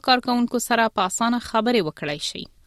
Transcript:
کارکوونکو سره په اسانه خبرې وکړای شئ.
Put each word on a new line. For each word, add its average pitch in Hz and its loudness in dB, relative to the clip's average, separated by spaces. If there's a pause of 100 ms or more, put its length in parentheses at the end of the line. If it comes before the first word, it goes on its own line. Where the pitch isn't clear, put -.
کارکوونکو 247 2
سره 226 2 (140)
په - 2
اسانه 233 0
خبرې 226 2
وکړای 147 -6
شئ. - -10 (240)